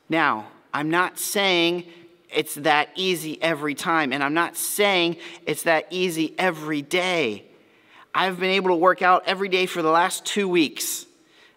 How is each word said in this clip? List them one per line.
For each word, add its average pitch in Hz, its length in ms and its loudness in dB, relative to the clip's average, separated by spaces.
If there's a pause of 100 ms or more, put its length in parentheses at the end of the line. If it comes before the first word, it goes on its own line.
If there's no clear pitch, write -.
Now, 135 380 0 (260)
I'm 151 180 -4
not 175 260 0
saying 175 680 0 (440)
it's 151 260 -4
that 151 400 2
easy 170 460 -4
every 151 320 -2
time, 156 380 0
and 143 100 -2
I'm 139 120 0
not 165 240 -2
saying 180 600 0 (280)
it's 151 180 -4
that 160 260 2
easy 170 480 -2
every 156 440 -2
day. 160 640 -2 (680)
I've 180 260 0
been 185 120 0
able 190 180 2
to 175 60 4
work 175 260 4
out 180 240 4
every 190 220 -2
day 180 180 0
for 175 160 -4
the 160 80 2
last 175 360 2
two 202 240 0
weeks, - 560 0 (520)